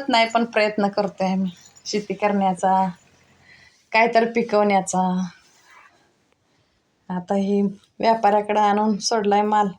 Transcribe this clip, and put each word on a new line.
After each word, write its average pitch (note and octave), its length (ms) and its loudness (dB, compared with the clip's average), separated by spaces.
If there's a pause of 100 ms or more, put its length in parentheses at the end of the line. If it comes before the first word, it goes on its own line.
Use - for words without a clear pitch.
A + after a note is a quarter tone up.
नाही, A3+ 220 2
पण A#3 160 0
प्रयत्न G#3+ 420 0
करतोय F#3+ 440 -4
आम्ही F#3+ 200 -2 (340)
शेती G#3 280 -6
करण्याचा, F#3+ 760 0 (1000)
काय A3+ 160 2
तर A3+ 240 2
पिकवण्याचा. F#3+ 960 0 (1800)
आता F3+ 260 -4
ही G3 260 0 (380)
व्यापाऱ्याकडे G#3+ 600 2
आणून G#3 380 2
सोडलाय G#3 440 0
माल. G#3+ 260 2 (120)